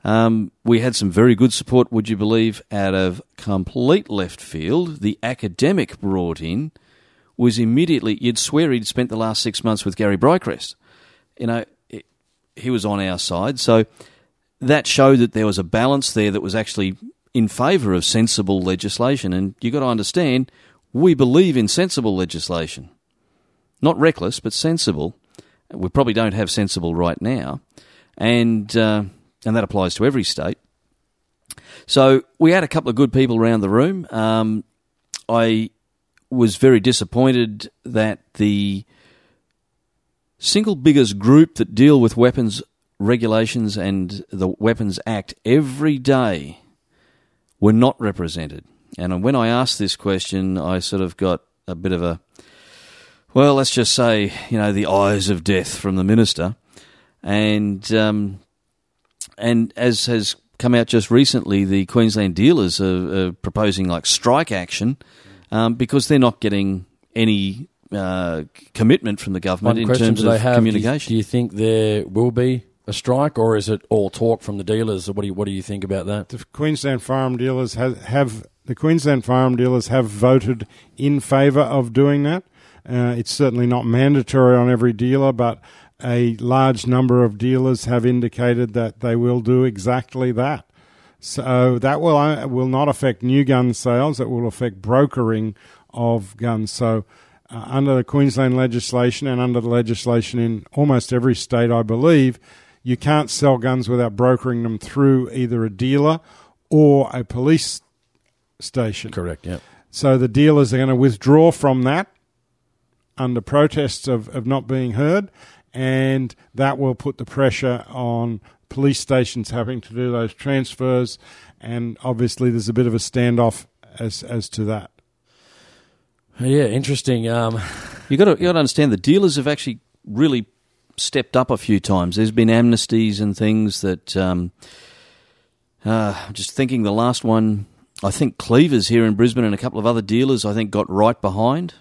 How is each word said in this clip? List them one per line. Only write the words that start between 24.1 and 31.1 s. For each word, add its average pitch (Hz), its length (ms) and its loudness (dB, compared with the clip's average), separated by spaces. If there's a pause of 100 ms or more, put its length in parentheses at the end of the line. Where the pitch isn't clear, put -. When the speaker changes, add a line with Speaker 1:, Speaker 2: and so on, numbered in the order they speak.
Speaker 1:
but - 140 -8
sensible. 101 640 -2 (560)
We 90 180 -6
probably 120 240 2
don't 110 200 0
have 101 160 -2
sensible 85 460 -2
right 87 260 -2
now. 101 400 -6 (560)
And, 113 580 0
uh, 107 280 2 (420)
and 113 100 -2
that 113 80 0
applies 95 320 -2
to 107 120 -2
every 135 160 0
state. - 340 -6 (1300)